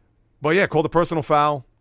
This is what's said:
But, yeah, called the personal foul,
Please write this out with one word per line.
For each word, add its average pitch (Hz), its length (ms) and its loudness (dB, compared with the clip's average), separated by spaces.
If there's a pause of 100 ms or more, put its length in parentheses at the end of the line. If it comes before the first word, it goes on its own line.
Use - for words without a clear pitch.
(420)
But, 156 140 0
yeah, 196 120 2
called 156 180 0
the - 40 -4
personal 165 340 0
foul, 147 420 0 (160)